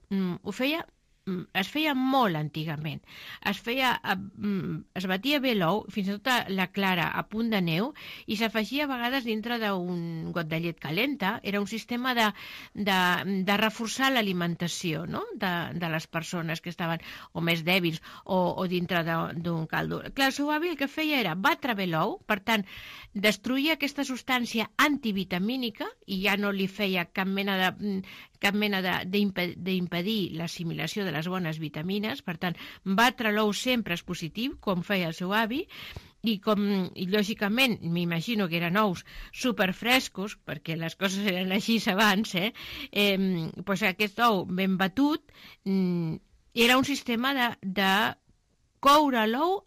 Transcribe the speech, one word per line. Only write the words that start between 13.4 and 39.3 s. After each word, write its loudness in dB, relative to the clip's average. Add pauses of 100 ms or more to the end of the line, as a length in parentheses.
de 2
reforçar 0
l'alimentació, 0
no?, -4 (100)
de, -2 (240)
de -2
les -2
persones -4
que -8
estaven -2 (340)
o -4
més 2
dèbils 2 (240)
o, 2
o -2
dintre 0
de, 0 (160)
d'un -2
caldo. -2 (140)
Clar, 2
el 0
seu -2
avi 0
el -4
que -2
feia -2
era 0
batre 0
bé -2
l'ou, 0
per 0
tant, 0 (480)
destruïa 2
aquesta -2
substància -2
antivitamínica 0 (200)
i -4
ja 4
no 2
li 0
feia 0
cap -2
mena 0
de, 4
mm, -4 (440)
cap 2
mena 2
de, 0 (160)
d'impe-, 0
d'impedir -2
l'assimilació -4
de -2
les -2
bones -2
vitamines. -4
Per -6
tant, -2 (280)
batre 2
l'ou 2
sempre 0
és -6
positiu, -6
com 0
feia 0
el -4
seu -4
avi, 0 (600)
i 2
com, 2 (360)
i -6
lògicament, 2
m'imagino 0
que -2
eren 0
ous 0 (260)